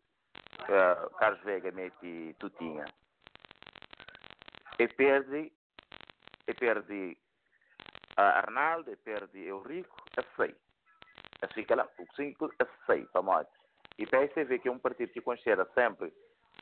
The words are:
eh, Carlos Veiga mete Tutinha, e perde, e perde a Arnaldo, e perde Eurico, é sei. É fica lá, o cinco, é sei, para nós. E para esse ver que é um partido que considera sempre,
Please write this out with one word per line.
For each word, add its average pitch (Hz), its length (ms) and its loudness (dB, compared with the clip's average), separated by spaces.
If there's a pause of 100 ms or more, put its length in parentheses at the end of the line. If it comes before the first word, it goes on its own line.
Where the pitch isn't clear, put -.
(680)
eh, 90 420 4 (100)
Carlos 104 240 2
Veiga 95 280 -4
mete 87 680 -12
Tutinha, 80 460 -10 (1900)
e 117 80 4
perde, 139 640 2 (960)
e 117 60 -4
perde 104 640 -2 (1000)
a 98 220 6
Arnaldo, 139 520 0
e 98 40 -10
perde 98 460 -10
Eurico, 98 600 -10 (160)
é 127 60 -2 (120)
sei. 90 200 0 (840)
É 98 80 -6
fica 113 260 0
lá, 123 120 0 (120)
o - 160 -16
cinco, 147 420 -6
é 123 80 2 (200)
sei, 87 220 2
para - 140 0
nós. 90 260 2 (500)
E 104 100 -6
para 135 160 4
esse 147 220 -2
ver 123 140 0
que 127 100 -2
é - 20 -2
um 123 80 -6
partido 120 320 -4
que 120 100 -8
considera 107 540 2
sempre, 98 360 2 (500)